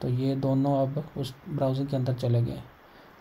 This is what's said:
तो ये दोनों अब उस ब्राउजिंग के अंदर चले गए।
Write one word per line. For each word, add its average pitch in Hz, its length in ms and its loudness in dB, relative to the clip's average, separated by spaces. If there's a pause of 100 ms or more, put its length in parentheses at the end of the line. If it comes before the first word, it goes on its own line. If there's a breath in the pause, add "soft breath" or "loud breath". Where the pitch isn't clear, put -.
तो 139 80 -4
ये 131 280 2
दोनों 135 420 2
अब 139 260 0 (120)
उस 139 180 -6 (140)
ब्राउजिंग 135 400 0
के 139 80 -2
अंदर 127 180 0
चले 117 280 2
गए। 135 200 -4 (580 loud breath)